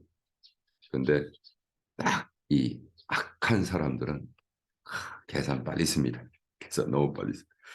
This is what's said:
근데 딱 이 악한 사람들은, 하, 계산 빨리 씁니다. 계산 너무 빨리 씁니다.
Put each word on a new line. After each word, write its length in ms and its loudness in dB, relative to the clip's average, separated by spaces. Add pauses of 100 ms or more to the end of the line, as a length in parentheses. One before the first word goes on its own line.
(920)
근데 320 4 (720)
딱 340 0 (180)
이 320 2 (280)
악한 560 0
사람들은, 580 -2 (640)
하, 420 -10
계산 380 -2
빨리 200 0
씁니다. 400 0 (340)
계산 320 -2
너무 220 4
빨리 200 -4
씁니다. 220 -12 (200)